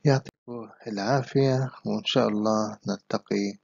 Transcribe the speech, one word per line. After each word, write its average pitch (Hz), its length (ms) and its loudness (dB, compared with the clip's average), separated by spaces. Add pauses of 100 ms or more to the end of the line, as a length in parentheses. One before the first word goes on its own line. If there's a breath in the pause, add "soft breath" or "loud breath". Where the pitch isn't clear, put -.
يعطيكم 120 640 0 (180)
العافية، 131 840 0 (140)
وإن 107 200 -2
شاء 123 220 2
الله 107 500 0 (100)
نلتقي 101 760 -4